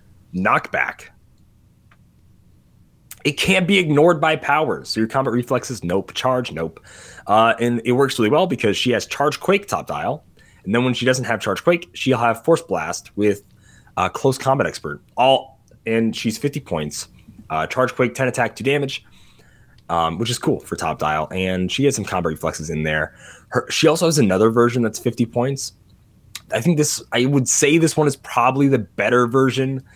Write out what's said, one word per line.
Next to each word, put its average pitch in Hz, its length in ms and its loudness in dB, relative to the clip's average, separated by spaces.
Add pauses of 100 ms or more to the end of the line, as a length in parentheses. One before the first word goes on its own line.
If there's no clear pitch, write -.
(360)
knockback, 98 720 -2 (2250)
it 147 100 0
can't 185 340 0
be 196 100 4
ignored 156 420 4
by 156 160 2
powers. 143 540 -2
So 110 100 -4
your 110 80 0
combat 131 260 -2
reflexes, 123 500 -4
nope. 92 300 -2
Charge, 127 380 -2
nope. 82 320 -8 (420)
Uh, 110 340 4
and 120 260 0
it 123 80 2
works 131 260 2
really 107 100 4
well 165 180 4
because 113 280 0
she - 160 0
has 107 140 0
Charge - 340 -2
Quake 190 280 0
top 78 200 -4
dial. 82 380 -6 (400)
And 101 100 -2
then 123 80 2
when 127 100 0
she 120 120 -4
doesn't 127 200 2
have 110 140 -2
Charge - 240 -4
Quake, 175 300 0
she'll 127 240 0
have 117 260 0
Force 165 180 2
Blast 85 540 -6
with, 101 260 2 (540)
uh, 92 140 0
Close 135 280 0
Combat 135 300 0
Expert. 76 340 -10 (140)
All, 131 440 2 (260)
and 113 300 0
she's - 220 -4
fifty 143 220 -4
points. 76 480 -6 (420)
Uh, 80 180 -2
Charge 131 280 -2
Quake, 123 200 0
ten 131 120 0
attack, 120 280 -2
two - 80 -12
damage, 139 420 -2 (840)
um, 82 280 0
which 113 120 -4
is 123 100 -6
cool 120 220 -2
for - 140 -8
top 80 240 -6
dial. 78 320 -2
And 92 400 -2
she 135 140 0
has 139 100 2
some 104 100 -6
combat 87 260 -2
reflexes 78 380 -6
in 78 140 -4
there. 76 300 -2 (360)
Her, - 200 -2
she - 180 2
also 165 180 2
has 160 120 2
another 107 320 4
version 120 320 2
that's 110 180 -4
fifty 117 260 -2
points. 127 480 -4 (800)
I 117 60 -2
think 156 180 2
this, - 240 -2 (120)
I 123 120 2
would 139 220 2
say 151 300 4
this 160 180 2
one 151 120 2
is - 100 0
probably 131 500 2
the 131 120 4
better 117 480 0
version. 131 540 0 (140)